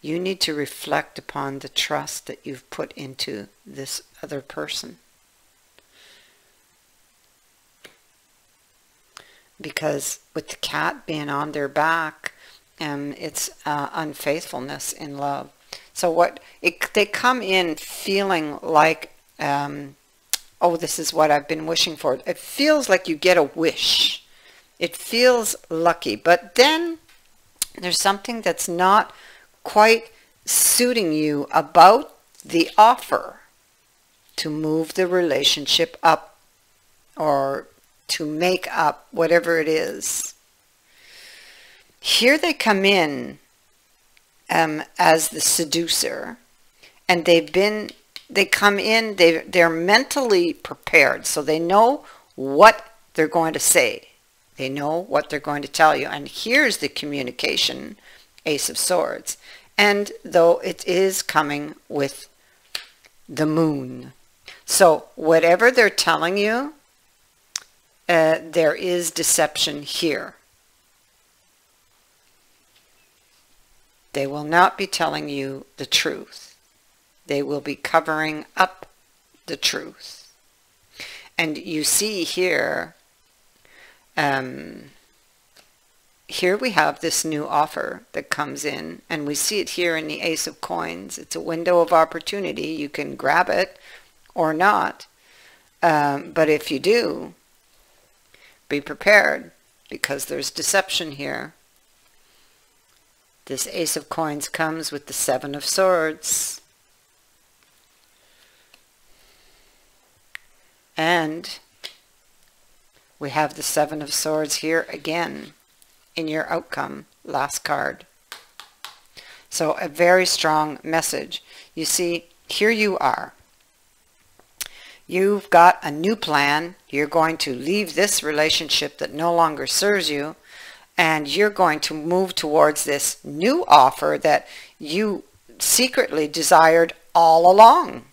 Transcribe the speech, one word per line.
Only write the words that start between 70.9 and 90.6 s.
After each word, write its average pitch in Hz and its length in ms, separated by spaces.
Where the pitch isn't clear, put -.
They 139 120
will 147 180
not 170 340
be 196 100
telling 151 420
you 135 380
the - 80
truth. - 720
They 143 160
will 143 180
be 143 140
covering 156 720
up - 300
the - 100
truth. - 760
And 156 220
you 160 240
see 202 400
here, 165 720
um, 135 680
here 180 260
we 247 160
have 151 280
this - 260
new 151 220
offer - 640
that - 180
comes 143 340
in, 151 460
and 151 160
we 147 80
see 208 260
it - 120
here 170 260
in 156 100
the 151 140
Ace 160 240
of 156 160